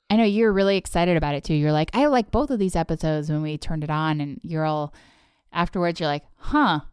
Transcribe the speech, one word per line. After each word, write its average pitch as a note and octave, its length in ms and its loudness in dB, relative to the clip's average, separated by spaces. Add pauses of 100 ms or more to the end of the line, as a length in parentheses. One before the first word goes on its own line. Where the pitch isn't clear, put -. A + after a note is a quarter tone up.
I G#3 80 2
know A#3 60 6
you G#3+ 220 4
were G#3 80 4
really G3 240 2
excited F3 400 0
about D3 180 -2
it, C#3 80 -6
too. E3 100 -2
You're D3+ 180 2
like, D3+ 220 0
"I C4+ 140 2
like B3+ 240 0
both C#4 180 0
of A#3+ 100 -2
these F#3+ 160 0
episodes," D#3 540 -2
when D3+ 120 0
we D3+ 160 -6
turned D#3 260 -6
it D3+ 60 -8
on, D#3 320 -2
and C#3+ 220 -8
you're D#3 220 -4
all, D3+ 280 -4 (600)
afterwards, F3 460 -2
you're D#3 100 -2
like, D3 140 -4 (140)
"Huh, A#3 420 2 (140)